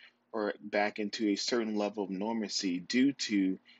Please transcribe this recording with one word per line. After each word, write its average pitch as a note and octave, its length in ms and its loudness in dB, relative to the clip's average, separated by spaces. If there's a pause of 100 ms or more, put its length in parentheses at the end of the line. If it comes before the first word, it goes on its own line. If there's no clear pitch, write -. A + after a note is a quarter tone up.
(320)
or G#2 260 -2
back G#2 400 0
into G#2+ 300 0
a G2+ 80 4
certain A2 400 0
level G#2 280 0
of F2+ 40 -4
normalcy G2 720 -2
due B2+ 320 2
to F#2+ 460 0 (220)